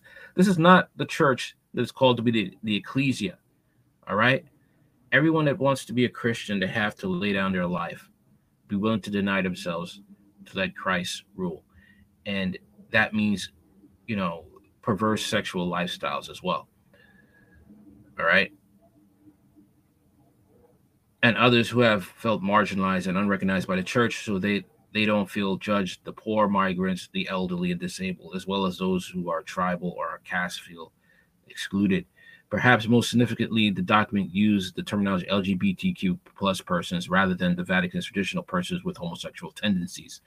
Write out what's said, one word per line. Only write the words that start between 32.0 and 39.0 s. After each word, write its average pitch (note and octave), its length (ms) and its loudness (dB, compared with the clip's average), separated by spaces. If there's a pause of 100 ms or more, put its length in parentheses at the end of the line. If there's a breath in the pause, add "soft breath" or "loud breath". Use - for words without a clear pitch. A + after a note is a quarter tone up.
Perhaps A2 380 4
most A#2 240 4
significantly, A2+ 580 2
the F#2 140 -2
document G#2 500 2
used G2+ 420 2
the F2+ 60 -6
terminology G2 480 -2
L G2 120 0
G F#2+ 120 0
B F#2 220 0
T F#2 180 -2
Q F2+ 240 0 (180)
plus F#2+ 260 -2
persons F2 480 -4
rather F#2 260 2
than F2+ 200 0
the F2+ 80 -4
Vatican's F2+ 420 -2
traditional F#2 360 -4
persons F2+ 420 -4
with F2 140 -6
homosexual F2 540 -12